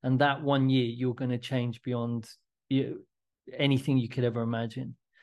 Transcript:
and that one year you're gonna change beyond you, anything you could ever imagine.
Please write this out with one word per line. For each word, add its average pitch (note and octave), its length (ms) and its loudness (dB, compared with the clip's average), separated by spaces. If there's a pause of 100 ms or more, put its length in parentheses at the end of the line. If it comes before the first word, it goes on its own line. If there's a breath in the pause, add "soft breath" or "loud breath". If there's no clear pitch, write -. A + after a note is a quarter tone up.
and C3 160 2
that C#3+ 240 4
one C#3 260 4
year C3 180 4
you're A#2+ 280 -2
gonna B2 240 -2
change A#2+ 440 -4
beyond A#2 460 -4 (400)
you, - 380 -2 (500)
anything C#3 420 2
you A2+ 100 0
could A#2+ 160 -2
ever A#2 180 0
imagine. A#2 540 -6 (260 soft breath)